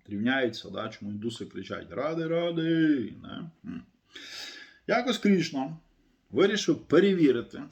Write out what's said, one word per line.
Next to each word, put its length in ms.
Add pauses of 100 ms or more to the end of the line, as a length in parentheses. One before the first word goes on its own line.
рівняються, 640
да? 200
Чому 220
індуси 340
кричать 460
«Ради, 360
ради!» 840 (100)
Не? 260 (160)
М. 180 (1040)
Якось 300
Крішна 600 (520)
вирішив 580
перевірити 840